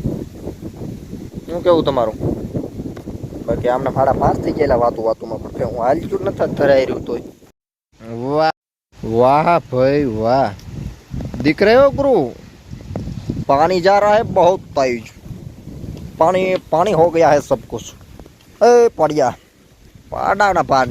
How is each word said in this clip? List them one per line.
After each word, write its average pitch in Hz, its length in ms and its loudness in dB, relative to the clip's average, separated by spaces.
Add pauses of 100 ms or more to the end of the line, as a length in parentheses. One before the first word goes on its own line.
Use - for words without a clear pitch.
(1500)
શું 170 180 -8
કેવું 170 220 4
તમારું? 120 320 -2 (1300)
બાકી 117 240 -2
આમને 131 220 -2
ફાડા 131 300 0
પાંચ 160 220 0
થઈ 165 140 -4
ગયેલા 135 220 2
વાતું 117 260 0
વાતુમાં, 113 360 -4
પણ 104 240 -8
હું 117 200 -6
હાલતું 160 400 -2
નથી 185 320 -2
ધરાઈ 139 280 4
રહ્યું 123 200 -6
તોય. 120 180 -8 (1080)
વાહ, 156 200 2 (680)
વાહ 151 400 4 (100)
ભાઈ 135 340 2 (140)
વાહ. 117 320 2 (920)
દીકરા 220 540 4
ગુરુ, 277 160 2 (1300)
પાણી 165 340 2
જા 196 180 4
રહા 208 180 4
હે 233 60 2 (120)
બહુત 180 260 4 (140)
તેજ. 127 280 0 (1120)
પાણી, 185 520 2
પાણી 180 300 2
હો 170 120 6
ગયા 156 220 4
હે 143 80 4
સબ 127 260 -2
કુછ. 113 200 -10 (760)
એ 240 280 6
પડ્યા. 151 440 0 (760)
પાડાના 185 540 0
પાર. 131 280 2